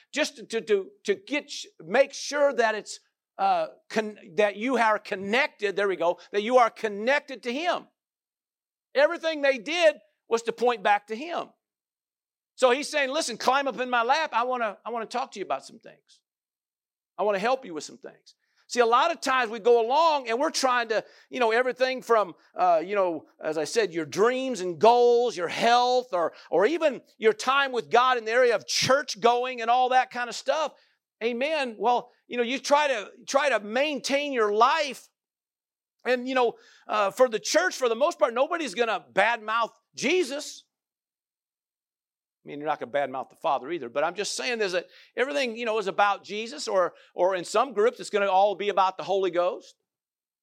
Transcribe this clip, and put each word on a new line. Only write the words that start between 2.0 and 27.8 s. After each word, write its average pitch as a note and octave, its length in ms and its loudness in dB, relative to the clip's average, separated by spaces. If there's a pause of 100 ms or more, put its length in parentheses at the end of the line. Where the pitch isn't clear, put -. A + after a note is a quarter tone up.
sure C#4+ 420 -2
that A3 200 0
it's, - 260 -12 (380)
uh, F#3 300 0 (200)
con-, G#3+ 300 -4 (160)
that G3+ 220 2
you A#3 220 -2
are A3 200 4
connected. G3+ 800 -4
There G3+ 120 0
we F#3 80 -2
go. E3+ 220 0 (140)
That G#3 100 -2
you B3 160 2
are A3+ 140 6
connected A3+ 720 -4
to A#3+ 100 -6
him. D#4 320 -4 (1080)
Everything D#4 480 0
they C4+ 160 2
did D4+ 380 2 (300)
was A3+ 160 0
to A3+ 100 -4
point A#3 280 0
back G3+ 260 2
to A3 80 -8
him. D4 340 -8 (1080)
So B3 160 4
he's C#4 180 -2
saying, C#4 220 -2
"Listen, C4+ 260 -4
climb C#4 300 0
up A3 120 -6
in B3 120 -4
my A#3+ 100 2
lap. D4 320 0
I A3+ 120 0
wanna, A#3+ 380 -4
I G#3+ 60 -12
wanna A#3 160 -6
talk B3 280 -8
to G3+ 60 -14
you F3+ 60 -8
about C#3 200 -6
some - 120 -20
things. - 420 -20 (960)
I F3 80 -4
wanna G3+ 140 0
help B3+ 260 -2
you F3 120 -14
with C#3 80 -10
some C3 140 -18
things." - 360 -20 (340)
See, A#3+ 120 -4
a A#3+ 60 6
lot C4 260 2
of D#4 100 -8
times C4 300 -2
we A#3 80 -10
go A#3 260 4
along C#4+ 420 2
and A3+ 120 -2
we're D#4 100 0
trying B3 380 0
to, G#3+ 160 -2 (260)
you B3+ 100 -6
know, A3+ 120 4
everything B3+ 500 0
from, G#3 320 2 (220)
uh, F3 280 4
you G3+ 120 -4
know, F3+ 300 0 (180)
as D#3 160 -2
I D3+ 40 -2
said, F#3 300 0
your D#3+ 120 -4
dreams A#3+ 560 0
and F3 180 -6
goals, A#3+ 580 6
your E3+ 100 -4
health, B3 640 2
or, E3 200 0 (160)
or F3 160 4
even D4+ 360 0 (180)
your G#3+ 140 4
time C4+ 380 0
with F3+ 200 -4